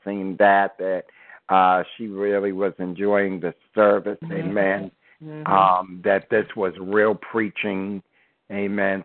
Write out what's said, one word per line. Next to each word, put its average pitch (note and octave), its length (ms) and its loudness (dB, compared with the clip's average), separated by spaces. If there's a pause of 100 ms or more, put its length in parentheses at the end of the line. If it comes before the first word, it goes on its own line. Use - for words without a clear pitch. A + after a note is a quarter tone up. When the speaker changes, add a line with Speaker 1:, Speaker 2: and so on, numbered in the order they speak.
Speaker 1:
seeing F#2+ 340 -6
that, G2 400 4
that, F2+ 260 -4 (460)
uh, F#2 320 6 (140)
she A2+ 100 -10
really G2+ 460 -2
was F#2 260 -2
enjoying F#2+ 640 -2
the E2+ 120 -4 (220)
service, G2+ 500 4
Speaker 2:
Mm-hmm. - 80 -10
Speaker 1:
amen, G2+ 580 -2 (320)
Speaker 2:
Mm-hmm. D3+ 300 -8
Speaker 1:
um, F#2 500 2
that G2 280 0
this G#2+ 160 0 (100)
was F#2+ 240 -2
real G#2 340 2
preaching, G2 880 -4 (480)
amen. G2+ 540 -2